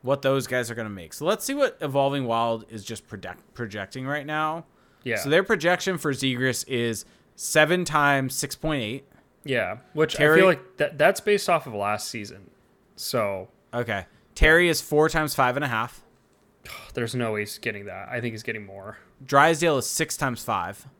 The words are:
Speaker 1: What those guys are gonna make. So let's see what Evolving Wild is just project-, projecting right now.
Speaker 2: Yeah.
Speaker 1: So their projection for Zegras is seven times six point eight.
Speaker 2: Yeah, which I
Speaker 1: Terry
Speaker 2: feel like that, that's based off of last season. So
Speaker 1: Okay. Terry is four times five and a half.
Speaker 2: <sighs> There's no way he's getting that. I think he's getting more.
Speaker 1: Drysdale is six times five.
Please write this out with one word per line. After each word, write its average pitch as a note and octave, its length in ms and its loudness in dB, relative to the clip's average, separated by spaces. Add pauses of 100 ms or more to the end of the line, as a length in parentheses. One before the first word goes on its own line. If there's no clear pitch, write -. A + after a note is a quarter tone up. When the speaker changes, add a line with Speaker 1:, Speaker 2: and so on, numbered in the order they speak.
Speaker 1:
What C#3 200 0
those C3+ 240 2
guys B2 240 -2
are A2+ 60 -6
gonna A2 120 -6
make. F2+ 240 -12
So D3 120 -10
let's G#3+ 200 0
see C#4 100 -4
what C#4 260 0
Evolving C#3 460 0
Wild A2+ 440 0
is G#2+ 140 -12
just - 240 -12
project-, F#2 460 -14
projecting G#2+ 520 -10
right C#3+ 200 -6
now. D#3 380 -4 (440)
Speaker 2:
Yeah. A2+ 80 0
Speaker 1:
So A#2 140 -4
their F3 140 6
projection F3+ 540 0
for D3 140 -2
Zegras B2+ 560 -2
is A#2+ 360 -2 (320)
seven D#3+ 480 4
times C#3+ 500 2
six - 220 -6
point D3+ 260 -2
eight. A2+ 220 -8 (400)
Speaker 2:
Yeah, A2+ 340 -2 (160)
which D3+ 220 2
I - 20 -6
Speaker 1:
Terry D3+ 220 8
Speaker 2:
feel F#3+ 60 8
like - 320 2
that, D3+ 200 -2
that's F3+ 220 4
based G3+ 280 0
off E3 180 2
of B2 80 -10
last G#2 340 -2
season. G2+ 420 -12 (460)
So G2+ 520 -4 (240)
Speaker 1:
Okay. G#2+ 340 -4 (280)
Terry E3 340 6
is D#3 120 2
four D3+ 280 2
times D#3 260 -2
five B2 220 2
and D3 80 -2
a C3+ 40 -4
half. A#2 360 -4 (600)
Speaker 2:
<sighs> - 300 -18
There's A#2 200 -4
no A#2+ 180 -2
way G#2 80 -2
he's G#2 180 -8
getting G#2 280 -8
that. F#2+ 240 -12
I B2 100 -6
think A#2 140 -4
he's G#2+ 80 -12
getting G#2+ 240 -8
more. G2 320 -16 (260)
Speaker 1:
Drysdale D3 540 4
is A#2 80 -2
six - 300 -4
times B2+ 280 -4
five. G2 420 -4 (120)